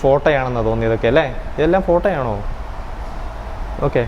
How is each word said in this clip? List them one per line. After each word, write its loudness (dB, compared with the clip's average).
ഫോട്ടോയാണെന്നാണ് 2
തോന്നിയതൊക്കെ 2
അല്ലേ? 4
ഇതെല്ലാം 4
ഫോട്ടോയാണോ? 0
ഓക്കെ. 0